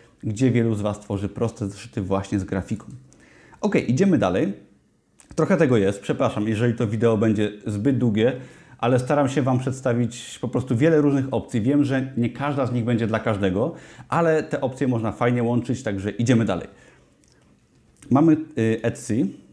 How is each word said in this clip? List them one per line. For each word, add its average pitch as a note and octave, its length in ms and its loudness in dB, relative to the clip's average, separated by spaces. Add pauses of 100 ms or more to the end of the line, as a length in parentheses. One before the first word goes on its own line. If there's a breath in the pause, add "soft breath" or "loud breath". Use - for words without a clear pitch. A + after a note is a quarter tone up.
(220 loud breath)
gdzie A2+ 280 0
wielu A2+ 240 2
z G#2 60 -2
was G#2 200 -4
tworzy G2+ 280 -4
proste A2 400 -4
zeszyty - 340 -10
właśnie F#2+ 380 -2
z F#2+ 40 -4
grafiką. F#2+ 420 -6 (720 loud breath)
Ok, G#3+ 140 0 (140)
idziemy D#3+ 300 4
dalej. G#2 340 0 (800)
Trochę E3 220 2
tego C3 200 4
jest, G2 240 2
przepraszam, A2+ 480 -2
jeżeli A2+ 260 0
to A#2+ 120 -2
wideo A2+ 300 2
będzie G#2 360 2 (140)
zbyt A2+ 320 0
długie, A2 340 2 (460 loud breath)
ale B2 200 2
staram C#3 300 0
się C3+ 140 -2
wam B2+ 160 2
przedstawić A#2+ 800 -4
po B2 80 -6
prostu B2 280 -2
wiele D#3 240 4
różnych C#3+ 300 2
opcji. A#2 300 -2
Wiem, C#3 240 4
że C3 320 -2
nie A#2 140 0
każda C#3 360 -4
z A2 60 -4
nich B2 120 0
będzie A#2 220 0
dla A2 120 0
każdego, G#2 560 0 (340 loud breath)
ale D#3 340 2
te C#3+ 180 -6
opcje C3 280 -2
można A2+ 240 0
fajnie B2 300 0
łączyć, A#2+ 400 -2
także G2+ 280 -4
idziemy A#2 340 2
dalej. F#2 240 -4 (1400 soft breath)
Mamy, D#3 220 6
y, A2+ 500 0
Etsy B2+ 440 -2 (260)